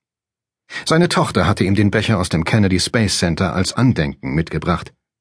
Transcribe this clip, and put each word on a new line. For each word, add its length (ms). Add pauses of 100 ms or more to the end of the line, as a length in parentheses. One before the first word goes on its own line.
(840)
Seine 240
Tochter 400
hatte 160
ihm 120
den 140
Becher 300
aus 80
dem 160
Kennedy 380
Space 360
Center 360
als 180
Andenken 640
mitgebracht. 560 (300)